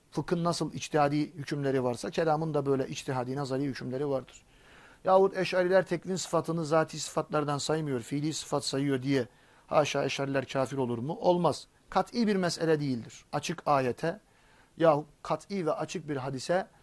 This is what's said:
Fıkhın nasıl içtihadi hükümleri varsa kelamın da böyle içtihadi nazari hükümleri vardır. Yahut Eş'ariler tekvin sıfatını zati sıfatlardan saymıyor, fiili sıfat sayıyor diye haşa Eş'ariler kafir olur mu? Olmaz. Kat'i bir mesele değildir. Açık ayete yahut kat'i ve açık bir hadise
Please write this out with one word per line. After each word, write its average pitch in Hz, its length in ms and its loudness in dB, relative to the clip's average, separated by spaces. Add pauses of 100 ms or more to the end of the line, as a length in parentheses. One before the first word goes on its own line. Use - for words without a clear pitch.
(120)
Fıkhın 170 320 -2
nasıl 165 300 -2
içtihadi 147 600 0
hükümleri 135 500 -2
varsa 123 260 -2
kelamın 160 440 0
da 143 120 0
böyle 135 220 0
içtihadi 131 480 -4
nazari 135 280 -2
hükümleri 131 460 -4
vardır. 131 320 -6 (640)
Yahut 190 340 6
Eş'ariler 185 480 4
tekvin 175 300 -4
sıfatını 165 500 -2
zati 156 340 2
sıfatlardan 147 580 -2
saymıyor, 147 440 -2
fiili 147 320 -4
sıfat - 320 -4
sayıyor 139 380 0
diye 135 240 2 (400)
haşa 139 380 2
Eş'ariler 139 400 -2
kafir 135 320 -2
olur 120 200 -2
mu? 135 160 -6
Olmaz. 175 540 2 (220)
Kat'i 202 380 0
bir 208 80 2
mesele 165 440 2
değildir. 127 540 -6
Açık 151 320 -4
ayete 143 540 0 (580)
yahut 156 280 6 (180)
kat'i 175 420 -4
ve 151 60 0
açık 156 380 -6
bir 143 80 -2
hadise 139 500 -2 (160)